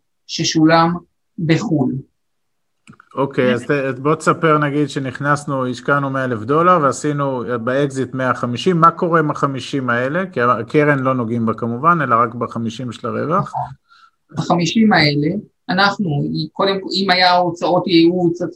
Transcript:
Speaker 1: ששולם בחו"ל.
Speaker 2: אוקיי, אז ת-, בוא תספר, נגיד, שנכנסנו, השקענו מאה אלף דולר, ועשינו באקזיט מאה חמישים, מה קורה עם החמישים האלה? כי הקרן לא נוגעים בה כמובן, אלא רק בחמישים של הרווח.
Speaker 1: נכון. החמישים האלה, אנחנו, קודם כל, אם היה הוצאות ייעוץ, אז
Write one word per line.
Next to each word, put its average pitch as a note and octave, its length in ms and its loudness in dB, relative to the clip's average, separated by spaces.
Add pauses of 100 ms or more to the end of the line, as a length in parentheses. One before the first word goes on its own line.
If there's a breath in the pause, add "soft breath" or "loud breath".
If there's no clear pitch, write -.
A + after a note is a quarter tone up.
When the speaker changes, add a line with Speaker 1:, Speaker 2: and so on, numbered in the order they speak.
(260)
Speaker 1:
ששולם E3 680 2 (440)
בחו"ל. D#3 540 0 (1200)
Speaker 2:
אוקיי, C3 400 0
אז A#2 80 -2
ת-, C3+ 360 -2
בוא D3 160 2
תספר, D#3 440 2
נגיד, D3 300 0
שנכנסנו, C#3 760 -2
השקענו C#3 440 0
מאה C3+ 140 -2
אלף A#2 180 -2
דולר, E3 400 4
ועשינו C#3 600 -2 (220)
באקזיט C3 500 -2
מאה B2+ 200 0
חמישים, C3 460 0
מה E3 100 8
קורה E3 300 0
עם D3+ 100 0
החמישים C3+ 600 -4
האלה? C3+ 360 0
כי F#3 140 -6
הקרן B2 580 2
לא C3 160 0
נוגעים A#2 320 -2
בה A2 80 0
כמובן, B2+ 480 0
אלא B2 200 2
רק A#2+ 120 -2
בחמישים A#2 580 -6
של - 160 -10
הרווח. B2 320 -2
Speaker 1:
נכון. C3 300 -8 (680 soft breath)
החמישים F3+ 540 2
האלה, D3 360 2 (400)
אנחנו, F#3 560 0 (280)
קודם G3 280 -2
כל, F#3+ 140 -12
אם F#3+ 160 -2
היה F3+ 260 2
הוצאות F3 500 0
ייעוץ, F3 560 2
אז E3 140 -4